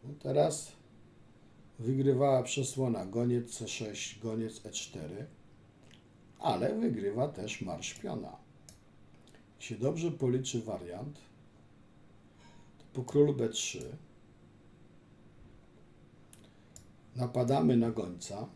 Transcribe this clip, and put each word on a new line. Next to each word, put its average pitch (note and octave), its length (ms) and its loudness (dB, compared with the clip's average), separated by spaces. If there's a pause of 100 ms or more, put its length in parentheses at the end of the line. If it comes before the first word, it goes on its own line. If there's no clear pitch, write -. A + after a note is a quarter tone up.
No, C#3+ 140 -10
teraz D3 540 2 (1040)
wygrywała C3 640 4
przesłona. B2 640 -2
Goniec A#2+ 500 0
C A2 120 -8
sześć, - 500 -8
goniec A2 480 -4
E G#2 40 -10
cztery, F2+ 560 -10 (1120)
ale - 360 2
wygrywa B2+ 540 0
też G#2+ 340 -8
marsz F2 320 -6
piona. - 420 -8 (1160)
Jak - 100 -20
się A2+ 140 -8
dobrze D#3+ 340 0
policzy B2+ 520 0
wariant, G#2 560 -8 (1600)
to - 140 -20
po C3 100 -6
królu C#3+ 320 6
B A#2+ 140 2
trzy - 480 -6 (3250)
napadamy B2+ 600 4
na A#2 140 6
gońca. G2 640 -6